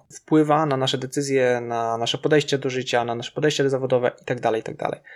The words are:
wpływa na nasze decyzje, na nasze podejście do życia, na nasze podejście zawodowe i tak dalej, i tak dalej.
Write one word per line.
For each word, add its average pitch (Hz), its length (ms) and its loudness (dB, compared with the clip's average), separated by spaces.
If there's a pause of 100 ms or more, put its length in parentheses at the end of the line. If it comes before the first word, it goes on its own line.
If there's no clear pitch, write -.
(160)
wpływa 151 500 4
na 139 100 0
nasze 131 220 0
decyzje, 131 640 0
na 117 380 -2
nasze 117 200 -4
podejście 147 400 2
do 135 120 -4
życia, 123 340 -2
na 117 100 -4
nasze 117 180 -10
podejście 143 380 0
zawodowe 127 400 0 (120)
i - 20 -20
tak 127 160 -4
dalej, 110 200 0
i - 40 -20
tak - 120 -8
dalej. - 240 -4 (160)